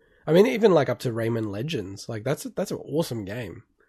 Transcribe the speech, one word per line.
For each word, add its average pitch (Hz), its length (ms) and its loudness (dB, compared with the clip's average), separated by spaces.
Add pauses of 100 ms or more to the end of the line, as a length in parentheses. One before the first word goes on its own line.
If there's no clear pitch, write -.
(260)
I 147 60 0
mean, 185 160 8
even, 220 260 4
like, 147 140 6
up 123 120 -2
to 123 120 -2
Rayman 113 400 -2
Legends, 104 560 -6
like, 110 160 -8
that's 135 220 -4
a, 262 40 -8
that's 196 220 -4
an - 60 -6
awesome 127 480 -4
game. 101 380 -10 (260)